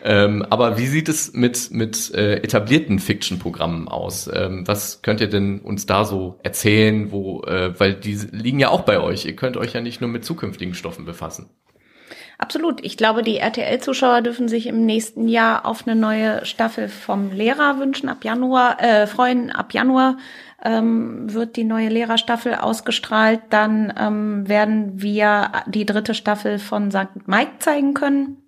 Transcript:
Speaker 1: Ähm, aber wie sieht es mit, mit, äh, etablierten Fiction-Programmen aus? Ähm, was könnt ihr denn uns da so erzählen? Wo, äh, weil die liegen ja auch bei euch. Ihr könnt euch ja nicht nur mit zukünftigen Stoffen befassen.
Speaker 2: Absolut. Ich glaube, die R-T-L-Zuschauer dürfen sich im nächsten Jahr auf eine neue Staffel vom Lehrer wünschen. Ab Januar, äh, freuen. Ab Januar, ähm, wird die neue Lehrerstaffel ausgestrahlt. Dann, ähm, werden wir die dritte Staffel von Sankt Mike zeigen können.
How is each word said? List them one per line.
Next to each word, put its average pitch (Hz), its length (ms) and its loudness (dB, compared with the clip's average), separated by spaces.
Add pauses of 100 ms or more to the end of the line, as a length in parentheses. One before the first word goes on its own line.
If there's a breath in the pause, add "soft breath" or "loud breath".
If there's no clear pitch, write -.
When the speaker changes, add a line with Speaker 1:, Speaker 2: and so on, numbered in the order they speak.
Speaker 1:
Ähm, 104 440 4
aber 113 260 4
wie 120 100 0
sieht 156 220 0
es - 240 -2
mit, 120 380 0
mit, - 420 -4
äh, 104 220 2
etablierten 110 640 2
Fiction-Programmen 85 880 -4
aus? - 420 -8
Ähm, 92 380 -4
was - 320 -4
könnt 107 220 0
ihr 101 80 0
denn 98 300 0
uns 101 260 -8
da 101 180 2
so 95 380 -4
erzählen? 107 680 2
Wo, 95 340 -6
äh, 92 360 -2
weil 98 140 4
die 104 240 -6 (120)
liegen 120 300 0
ja 127 80 6
auch 90 140 4
bei 101 180 4
euch. 87 240 -2
Ihr 85 100 -6
könnt 127 220 -4
euch 117 160 -4
ja 120 80 -4
nicht 117 220 -8
nur 120 80 -2
mit 117 120 -6
zukünftigen 98 520 -6
Stoffen 82 320 -10
befassen. 82 420 -12 (880 loud breath)
Speaker 2:
Absolut. - 480 -4
Ich 202 140 -10
glaube, 220 240 2
die 220 160 -2
R-T-L-Zuschauer 247 840 0
dürfen 240 260 -2
sich 226 200 -2
im 226 180 0
nächsten 220 420 0
Jahr 226 380 2
auf - 240 -4
eine 226 100 2
neue 220 460 0
Staffel 226 460 -4
vom 202 420 -4
Lehrer 269 460 0
wünschen. 269 320 -2
Ab - 160 -8
Januar, 247 560 2
äh, 214 240 6
freuen. 247 460 0
Ab - 200 -6
Januar, 262 460 4 (440 loud breath)
ähm, 226 680 0
wird 226 240 -4
die 233 80 -2
neue 220 240 0
Lehrerstaffel 233 680 0
ausgestrahlt. 220 920 2
Dann, 214 500 2
ähm, 214 480 -2
werden 208 540 2
wir 208 500 2 (140)
die 202 220 -2
dritte 214 260 -2
Staffel 208 460 -2
von 202 320 -2
Sankt 190 360 -4
Mike 226 340 2
zeigen 285 340 2
können. 277 420 0 (120)